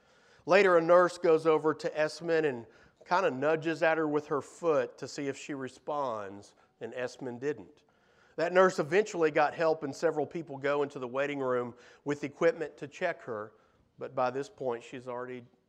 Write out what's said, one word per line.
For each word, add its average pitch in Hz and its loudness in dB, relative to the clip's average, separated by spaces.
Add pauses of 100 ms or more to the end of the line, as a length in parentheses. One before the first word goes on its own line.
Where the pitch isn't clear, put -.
(460)
Later, 185 6
a 165 4
nurse 175 6
goes 160 4
over 156 4
to 156 -6
Esmond 160 0
and 120 -4 (420)
kinda 180 2
nudges 151 0
at 160 4
her 160 0
with 147 -2
her 143 -2
foot 143 -2
to 139 -12
see 143 -8
if 139 -4
she - -10
responds, 123 -8 (280)
and 117 -10
Esmond 123 -8
didn't. 127 -8 (540)
That 175 -2
nurse 185 6
eventually 170 0
got 147 2
help, 160 0
and 135 -6
several 151 0
people 143 -10
go 143 0
into 143 -4
the 127 -8
waiting 139 -4
room 123 -2 (300)
with 143 -4
equipment 160 0
to 151 -12
check 170 -6
her, 110 -8 (480)
but 123 -12
by 127 0
this 139 -6
point, 120 -6
she's 127 -16
already 123 -10 (260)